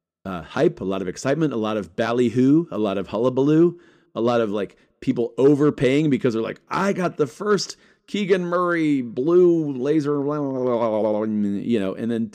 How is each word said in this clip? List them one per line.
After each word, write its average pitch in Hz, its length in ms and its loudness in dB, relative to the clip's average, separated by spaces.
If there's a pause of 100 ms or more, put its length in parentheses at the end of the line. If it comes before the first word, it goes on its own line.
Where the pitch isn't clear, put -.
(240)
uh, 92 160 -8
hype, 131 400 -2
a 104 40 -8
lot 95 180 -4
of 90 60 -8
excitement, 139 440 -2
a 117 60 -4
lot 110 180 -2
of 90 180 -8
ballyhoo, 127 760 2
a 104 80 -8
lot 101 180 -2
of 95 120 -6
hullabaloo, 143 720 2 (360)
a 110 80 -4
lot 120 180 2
of, 110 100 -2
like, 101 280 -6 (220)
people 120 360 -2
overpaying 143 720 4
because 127 240 0
they're 113 100 -2
like, 101 280 -8
"I 190 240 0
got 170 240 -4
the 208 80 2
first - 500 -2 (320)
Keegan 190 380 0
Murray 170 560 0
blue 160 680 2
laser," 143 480 0
blah, 143 200 -2
blah, 139 120 -4
blah, 120 520 0
blah, 107 100 2
blah, 107 120 0
you 104 540 -2
know, 95 160 -2
and 113 160 -6
then 113 240 -4